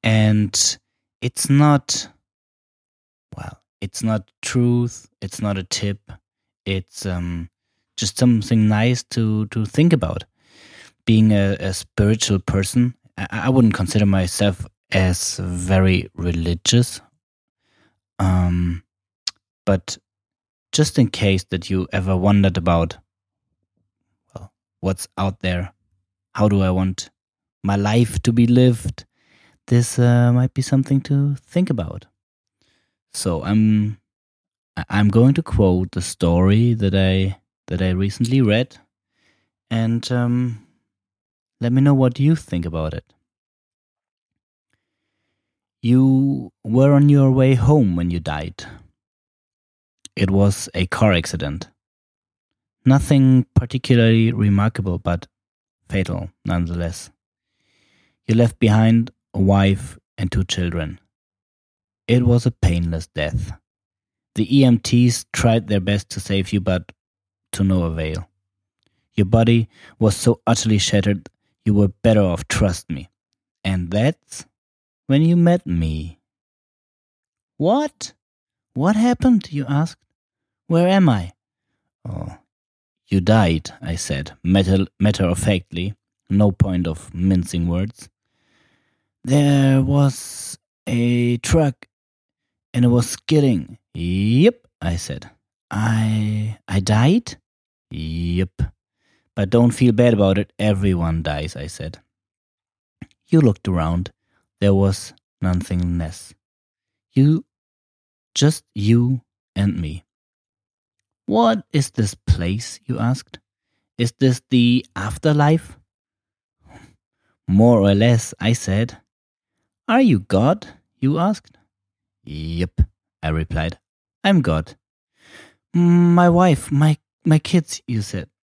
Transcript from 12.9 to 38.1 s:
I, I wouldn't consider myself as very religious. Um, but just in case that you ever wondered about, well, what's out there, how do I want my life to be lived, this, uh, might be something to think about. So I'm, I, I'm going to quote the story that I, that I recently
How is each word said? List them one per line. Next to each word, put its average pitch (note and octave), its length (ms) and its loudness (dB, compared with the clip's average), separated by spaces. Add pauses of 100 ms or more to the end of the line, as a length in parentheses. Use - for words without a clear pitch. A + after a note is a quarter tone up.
I, - 140 -10
I G2+ 200 -4
wouldn't B2 260 4
consider G2+ 320 0
myself F#2+ 580 0 (260)
as F#2 480 -2
very F#2 760 0
religious. F2 840 -2 (1200)
Um, F2 640 0 (880)
but - 320 -2 (720)
just - 260 0
in A#2+ 120 2
case F#2+ 420 -2
that F2+ 180 -8
you F#2 240 -2
ever F#2+ 240 -2
wondered G2 400 2
about, E2+ 400 -2 (1400)
well, F#2+ 180 -18 (280)
what's F#2+ 360 -6
out F#2+ 260 -6
there, F2+ 320 -6 (600)
how G#2 160 0
do G2+ 120 2
I F#2+ 80 0
want F#2 400 -4 (540)
my G2+ 140 -2
life A2 460 0
to A#2+ 100 0
be A#2+ 120 4
lived, B2 600 2 (640)
this, A#2+ 300 0
uh, A#2+ 360 2
might B2 200 0
be - 80 -4
something C3+ 420 0
to C#3+ 320 -2
think - 340 -4
about. E2+ 380 -8 (1080)
So E2 280 -6
I'm, G#2+ 600 0 (760)
I, - 140 -10
I'm G#2 180 0
going A#2 280 4
to E3 60 -2
quote F#2 500 0
the F2+ 100 -6
story F#2+ 720 2
that G2+ 200 -2
I, F#2+ 460 0 (280)
that F2 140 -6
I F#2 100 0
recently G#2+ 500 -2